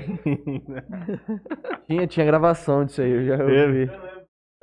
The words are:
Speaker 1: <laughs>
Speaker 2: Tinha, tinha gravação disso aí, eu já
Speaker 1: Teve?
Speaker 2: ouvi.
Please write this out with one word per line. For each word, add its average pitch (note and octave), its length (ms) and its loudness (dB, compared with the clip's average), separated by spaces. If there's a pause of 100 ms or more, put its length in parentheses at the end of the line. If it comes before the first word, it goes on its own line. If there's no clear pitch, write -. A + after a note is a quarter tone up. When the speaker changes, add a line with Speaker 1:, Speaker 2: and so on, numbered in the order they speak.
(960)
Speaker 1:
<laughs> G3+ 920 -10
Speaker 2:
Tinha, E3+ 200 0
tinha D#3+ 180 0
gravação D#3 600 4
disso C#3 160 -6
aí, B2+ 100 2
eu B2 140 0
já C3 120 2
Speaker 1:
Teve? C#3 440 4
Speaker 2:
ouvi. C3 100 -2 (720)